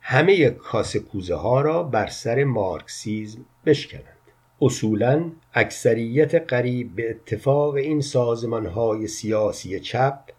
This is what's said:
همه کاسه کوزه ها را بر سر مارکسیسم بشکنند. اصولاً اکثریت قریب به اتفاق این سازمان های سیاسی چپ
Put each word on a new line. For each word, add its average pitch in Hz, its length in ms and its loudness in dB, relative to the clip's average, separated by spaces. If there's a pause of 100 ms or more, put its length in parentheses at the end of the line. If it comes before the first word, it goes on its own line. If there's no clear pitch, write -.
همه 151 480 4
کاسه 107 500 -2
کوزه 90 360 -6
ها 120 260 2
را 160 220 0
بر 113 240 0
سر 120 360 -2
مارکسیسم 107 1040 -4 (200)
بشکنند. - 380 0 (580)
اصولاً 127 680 2 (220)
اکثریت 117 840 2
قریب 123 600 -2
به 113 140 -4
اتفاق 139 640 0
این 147 280 -2
سازمان 117 640 0
های 107 420 0
سیاسی 107 720 -2
چپ 135 400 -2 (200)